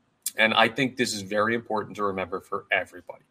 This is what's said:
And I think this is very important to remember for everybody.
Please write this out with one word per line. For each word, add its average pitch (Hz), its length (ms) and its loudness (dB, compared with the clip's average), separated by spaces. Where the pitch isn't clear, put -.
And 110 180 4
I 113 140 6
think 131 280 -2
this 110 160 0
is 104 100 -6
very 104 320 0
important 107 420 -4
to 104 80 -2
remember 92 360 -4
for - 320 -8
everybody. 90 580 -6